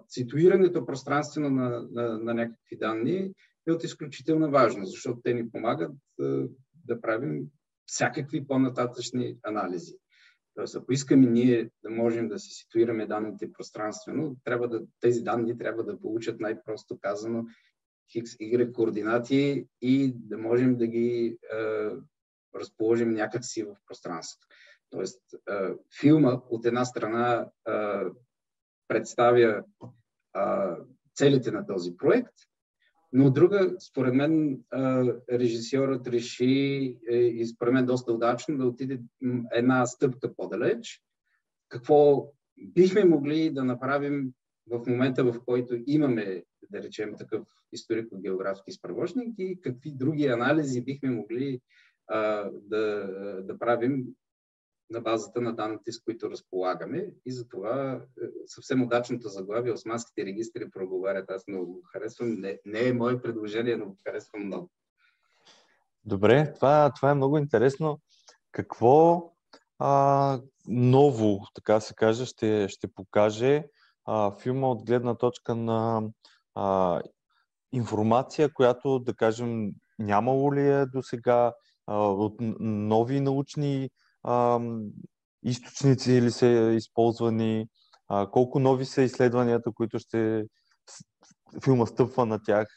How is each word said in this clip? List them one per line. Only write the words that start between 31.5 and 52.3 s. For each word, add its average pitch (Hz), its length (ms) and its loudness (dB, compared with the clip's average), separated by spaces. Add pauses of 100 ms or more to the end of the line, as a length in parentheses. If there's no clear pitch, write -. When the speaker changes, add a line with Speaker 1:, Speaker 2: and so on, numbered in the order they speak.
Speaker 1:
на 104 160 -4
този 90 300 -6
проект – - 380 2 (760)
но 131 140 6
от 127 80 6
друга, 185 440 4
според 127 360 -2
мен, 147 460 2 (100)
а, 131 340 0 (260)
режисьорът 123 760 0
реши, 131 880 0 (140)
е, 120 60 2
и 117 300 2
според 117 280 0
мен 131 120 4
доста 123 260 0
удачно, 120 460 -2
да 131 80 0
отиде, 131 340 -4 (200)
м, 123 220 -4 (100)
една 127 340 2
стъпка - 480 -4
по-далеч. 165 680 -4 (640)
Какво 147 640 4 (260)
бихме 190 460 4
могли 156 460 4
да 135 140 -4
направим 135 680 -2 (340)
в 120 200 -6
момента, 127 380 0
в 117 220 0
който 123 400 -2
имаме, 117 580 0 (260)
да 98 120 -10
речем, - 360 -10
такъв - 240 -8 (340)
историко-географски 98 960 -6
справочник 226 680 -6
и 185 220 -6
какви 131 300 -10
други 147 360 -2
анализи 127 580 0
бихме 135 260 -6
могли, 123 500 -4 (460)
а, 107 460 -2